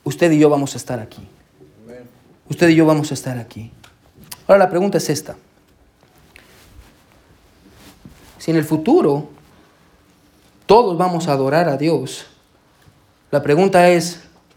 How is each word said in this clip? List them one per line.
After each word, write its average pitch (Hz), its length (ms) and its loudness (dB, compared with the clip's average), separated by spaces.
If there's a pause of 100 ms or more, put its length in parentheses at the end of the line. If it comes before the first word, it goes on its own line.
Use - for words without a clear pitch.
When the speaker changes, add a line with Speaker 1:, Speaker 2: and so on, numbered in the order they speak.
Speaker 1:
usted 170 260 0
y 151 100 2
yo 151 100 6
vamos 143 240 -2
a - 40 -14
estar 123 220 -10
aquí. - 260 -20 (600)
Speaker 2:
Amén. 120 180 -20 (460)
Speaker 1:
Usted 170 180 0
y 165 80 4
yo 160 100 4
vamos 156 260 0
a - 20 -6
estar 127 240 -10
aquí. 113 340 -16 (760)
Ahora 196 140 4
la 185 100 2
pregunta 180 280 -2
es - 120 -4
esta. - 280 -8 (3000)
Si - 120 -6
en 165 60 2
el 151 80 -2
futuro 156 640 0 (1400)
todos 202 320 2
vamos 170 320 -4
a - 20 0
adorar 139 380 -2
a 139 80 -4
Dios, 143 480 -4 (1080)
la 143 100 0
pregunta 175 480 2
es, 175 300 -2 (380)